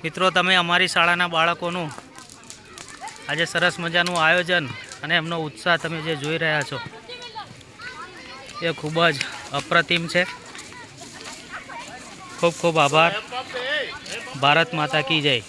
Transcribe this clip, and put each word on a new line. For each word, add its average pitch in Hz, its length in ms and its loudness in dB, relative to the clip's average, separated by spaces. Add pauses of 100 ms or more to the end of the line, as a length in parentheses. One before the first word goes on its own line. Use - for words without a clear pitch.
મિત્રો, 175 280 2
તમે 180 260 4
અમારી 175 300 4
શાળાના 175 420 4
બાળકોનું 170 600 2 (1400)
આજે 151 180 0
સરસ 170 340 0
મજાનું 175 380 2
આયોજન 165 520 4 (320)
અને 156 140 0
એમનો 165 280 0
ઉત્સાહ 165 360 2
તમે 165 220 -4
જે 160 140 -2
જોઈ 147 220 -2
રહ્યા 156 260 2
છો 131 160 -6 (1800)
એ 165 120 0
ખૂબ 156 240 -4 (140)
જ 143 60 -2 (340)
અપ્રતિમ 170 560 2
છે. 180 160 2 (2000)
ખૂબ 170 180 2
ખૂબ 165 240 2
આભાર. 156 360 6 (1200)
ભારત 147 380 6
માતા 151 300 0
કી 156 180 2
જય. 143 140 4 (140)